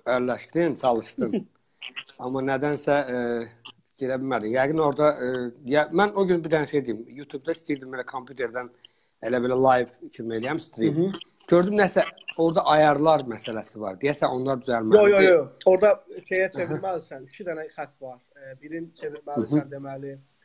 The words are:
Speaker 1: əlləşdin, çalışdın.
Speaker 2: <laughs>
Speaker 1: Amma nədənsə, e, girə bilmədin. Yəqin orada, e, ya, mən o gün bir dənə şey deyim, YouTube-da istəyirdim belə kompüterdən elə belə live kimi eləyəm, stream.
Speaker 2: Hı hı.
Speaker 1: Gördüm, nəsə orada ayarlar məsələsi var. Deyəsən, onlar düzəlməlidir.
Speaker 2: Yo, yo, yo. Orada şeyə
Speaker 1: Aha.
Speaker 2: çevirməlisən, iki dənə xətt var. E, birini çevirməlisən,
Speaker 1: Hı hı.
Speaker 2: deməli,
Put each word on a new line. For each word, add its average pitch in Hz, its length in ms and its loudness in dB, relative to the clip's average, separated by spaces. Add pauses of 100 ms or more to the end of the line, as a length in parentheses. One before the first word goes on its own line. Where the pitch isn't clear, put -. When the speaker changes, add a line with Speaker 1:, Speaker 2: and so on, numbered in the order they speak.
Speaker 1:
əlləşdin, 127 720 -2
çalışdın. 120 640 -2 (400)
Speaker 2:
<laughs> - 460 -16
Speaker 1:
Amma 131 180 -4
nədənsə, 139 640 0
e, 127 160 -4 (760)
girə 131 240 -4
bilmədin. 123 320 -2
Yəqin 139 320 2
orada, 147 320 4
e, 127 160 -4 (340)
ya, 147 280 2
mən 202 260 4
o 196 80 2
gün 175 160 2
bir 156 80 -4
dənə 156 180 2
şey 147 160 0
deyim, 117 240 -6
YouTube-da 143 460 -8
istəyirdim 131 400 -8
belə 127 100 -6
kompüterdən 123 640 -8 (540)
elə 123 180 0
belə 127 160 0
live 127 560 2
kimi 113 240 -8
eləyəm, 131 240 -4
stream. 143 360 0
Speaker 2:
Hı 170 100 2
hı. 190 180 -6 (200)
Speaker 1:
Gördüm, 180 340 4
nəsə 190 240 2 (340)
orada 165 300 2
ayarlar 151 640 6
məsələsi 110 500 -8
var. 98 200 -6
Deyəsən, 143 340 0
onlar 131 260 -2
düzəlməlidir. 123 520 4
Speaker 2:
Yo, 196 100 4
yo, 185 140 8
yo. 151 60 4 (280)
Orada 196 220 6 (360)
şeyə 190 200 -2
Speaker 1:
Aha. 190 80 -10
Speaker 2:
çevirməlisən, 156 720 -6
iki 202 160 -14
dənə 160 240 -8
xətt 143 220 -14 (100)
var. 127 140 -14 (200)
E, 135 240 -20
birini 165 300 -12 (100)
çevirməlisən, 143 520 -6
Speaker 1:
Hı 147 100 2
hı. 139 80 -12
Speaker 2:
deməli, 139 460 -12 (280)